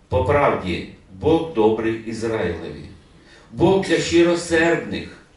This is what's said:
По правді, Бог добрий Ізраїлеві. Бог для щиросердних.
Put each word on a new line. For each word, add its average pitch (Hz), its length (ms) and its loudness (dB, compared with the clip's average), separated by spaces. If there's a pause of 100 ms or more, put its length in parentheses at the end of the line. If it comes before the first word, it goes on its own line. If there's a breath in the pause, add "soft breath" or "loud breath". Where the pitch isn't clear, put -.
По 127 160 0
правді, 113 640 0 (300)
Бог 147 340 0
добрий 110 520 0
Ізраїлеві. 110 800 -6 (680 loud breath)
Бог 185 340 2
для 165 120 0
щиросердних. 165 1200 0 (180)